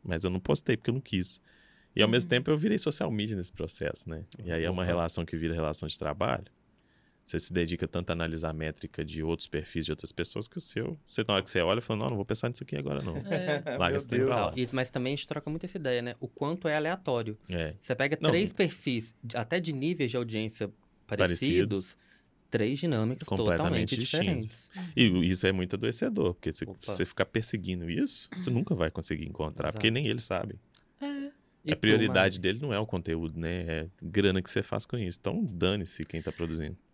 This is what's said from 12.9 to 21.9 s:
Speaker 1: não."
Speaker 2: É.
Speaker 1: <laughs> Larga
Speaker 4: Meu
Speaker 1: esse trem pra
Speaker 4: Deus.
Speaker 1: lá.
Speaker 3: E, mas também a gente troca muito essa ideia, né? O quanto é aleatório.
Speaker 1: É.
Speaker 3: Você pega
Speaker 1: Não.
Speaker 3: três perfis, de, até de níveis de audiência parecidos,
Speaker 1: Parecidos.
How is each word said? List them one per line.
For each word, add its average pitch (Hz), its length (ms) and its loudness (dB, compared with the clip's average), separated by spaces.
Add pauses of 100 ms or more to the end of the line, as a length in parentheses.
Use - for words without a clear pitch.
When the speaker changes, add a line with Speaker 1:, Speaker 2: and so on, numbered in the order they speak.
Speaker 1:
não." 82 140 -4 (160)
Speaker 2:
É. 147 320 0
Speaker 1:
<laughs> 131 160 -4
Larga 85 120 4
Speaker 4:
Meu 143 60 2
Speaker 1:
esse 139 120 -2
trem 127 160 2
pra 123 100 2
Speaker 4:
Deus. 104 120 4
Speaker 1:
lá. - 100 -2
Speaker 3:
E, 123 160 0
mas 127 180 -2
também 131 220 -2
a - 20 0
gente - 100 -6
troca 147 240 -6
muito 160 140 -4
essa 185 140 -10
ideia, 127 240 0
né? 120 180 -6
O 131 80 -6
quanto 165 400 -2
é 151 80 4
aleatório. 139 600 0 (100)
Speaker 1:
É. 80 320 -2
Speaker 3:
Você - 160 -2
pega 143 240 0
Speaker 1:
Não. 156 100 4
Speaker 3:
três 196 220 4
perfis, 127 720 -2
de, 117 140 -4
até 117 240 0
de 160 100 -2
níveis 143 400 0
de 123 60 -2
audiência 110 520 -2 (380)
parecidos, 95 300 4 (100)
Speaker 1:
Parecidos. 107 500 2 (520)